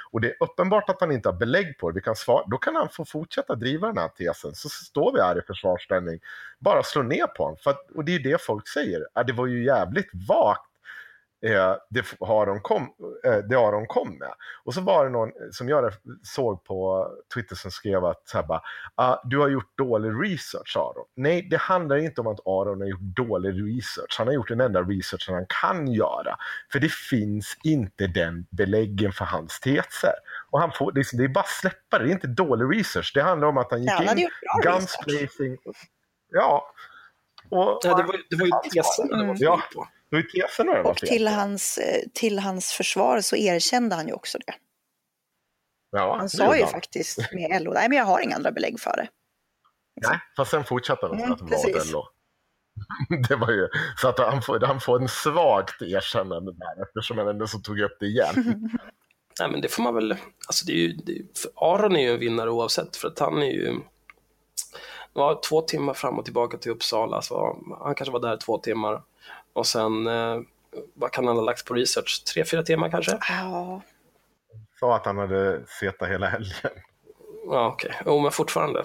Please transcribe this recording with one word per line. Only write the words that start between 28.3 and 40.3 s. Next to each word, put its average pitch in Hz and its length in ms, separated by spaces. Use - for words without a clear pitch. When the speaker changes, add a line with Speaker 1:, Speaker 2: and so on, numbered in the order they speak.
Speaker 1:
beläggen 101 640
för 98 120
hans 85 340
teser. - 540
Och 143 100
han 160 120
får, - 200
liksom, 131 280
det 127 60
är 135 40
bara 143 100
att 196 80
släppa - 520
det. 113 40
Det 131 60
är 180 40
inte 180 140
dålig 131 520
research. 92 340
Det 139 80
handlar 156 260
om 143 100
att 123 140
han 120 100
gick 123 100
Speaker 2:
Ja, 190 60
han 175 100
hade 233 140
Speaker 1:
in, 359 60
Speaker 2:
gjort 247 360
bra 180 140
research. - 280
Speaker 1:
gunsplacing. 143 520
Ja. 151 400
Och 185 340
Speaker 3:
Ja, 175 120
det 185 80
var 185 100
ju, 190 160
det 165 60
var 180 100
ju 180 60
Speaker 1:
han 117 180
Speaker 3:
teserna 165 400
det - 60
var 107 80
Speaker 2:
Mm. 98 140
Speaker 3:
fel 123 80
Speaker 1:
Ja. 175 160
Speaker 3:
på. - 140
Speaker 1:
Det 147 80
var 165 40
ju 160 60